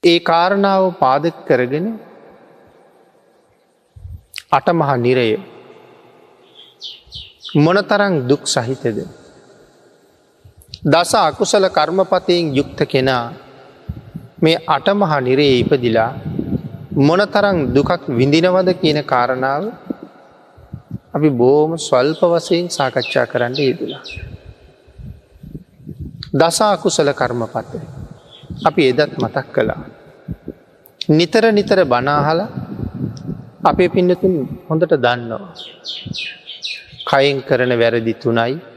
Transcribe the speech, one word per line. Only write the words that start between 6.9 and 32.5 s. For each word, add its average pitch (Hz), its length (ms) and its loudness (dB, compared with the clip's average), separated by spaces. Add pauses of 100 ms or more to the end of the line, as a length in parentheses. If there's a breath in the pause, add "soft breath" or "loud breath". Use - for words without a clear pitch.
මොනතරම් 196 600 2 (120)
දුක් 139 200 0
සහිතද? 123 540 -4 (1800)
දස 160 340 2
අකුසල 190 520 2
කර්මපතයෙන් 175 880 0
යුක්ත - 300 -2
කෙනා 131 400 0 (1120)
මේ 165 280 4
අටමහා 156 560 2
නිරයේ 131 400 4
ඉපදිලා 117 520 2 (840)
මොනතරම් 196 600 2 (140)
දුකක් 143 360 2
විඳිනවද 165 680 2
කියන 156 280 0
කාරණාව 131 600 0 (1500)
අපි 147 200 2
බොහොම 139 440 4
ස්වල්ප 147 480 0
වශයෙන් 170 480 2
සාකච්ඡා 127 560 0
කරන්න 123 300 -2
යෙදුණා. 139 460 -4 (2250)
දස 165 300 2
අකුසල 185 520 2
කර්මපත 120 600 -4 (880)
අපි - 260 0
එදත් 143 300 2
මතක් 127 320 -4
කළා. - 340 -2 (1200)
නිතර 175 460 4
නිතර 208 320 2
බණ 123 240 2
අහලා 151 400 0 (1120)